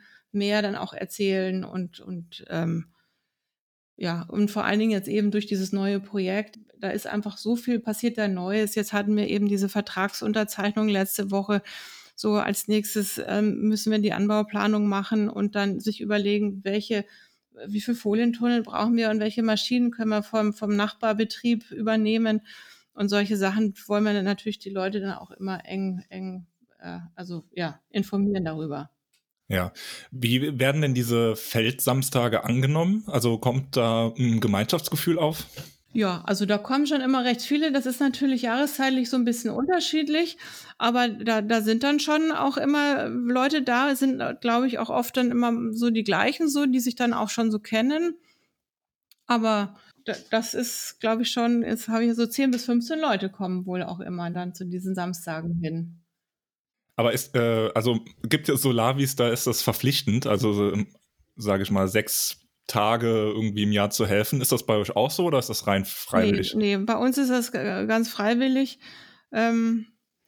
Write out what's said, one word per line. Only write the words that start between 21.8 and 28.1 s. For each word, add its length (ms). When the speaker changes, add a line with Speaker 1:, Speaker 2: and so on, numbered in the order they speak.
Speaker 1:
Und 160
solche 280
Sachen 380
wollen 160
wir 80
dann 120
natürlich 360
die 100
Leute 300
dann 140
auch 180
immer 320
eng, 440
eng, 380
äh, 220
also, 360
ja, 280
informieren 540